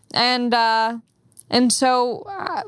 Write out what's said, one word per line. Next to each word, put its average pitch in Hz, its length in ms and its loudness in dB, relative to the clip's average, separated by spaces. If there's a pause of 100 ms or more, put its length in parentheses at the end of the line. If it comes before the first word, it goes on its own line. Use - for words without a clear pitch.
(120)
And, 247 400 0
uh, 226 460 0 (500)
and 247 240 2
so, 247 560 0
uh, - 400 -8